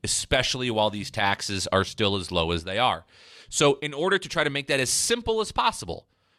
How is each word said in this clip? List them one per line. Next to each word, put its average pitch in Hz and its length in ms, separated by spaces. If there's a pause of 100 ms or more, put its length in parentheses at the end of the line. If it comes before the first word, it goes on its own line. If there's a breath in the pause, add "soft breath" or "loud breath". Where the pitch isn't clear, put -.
especially 127 640
while 107 200
these 101 200
taxes 98 640
are 95 140
still 101 300
as 90 160
low 85 200
as 82 140
they 95 120
are. 110 280 (460 loud breath)
So 143 300
in 147 140
order 185 240
to 175 100
try 160 140
to 143 80
make 139 160
that 139 120
as 123 120
simple 226 500
as 208 100
possible, - 540 (340)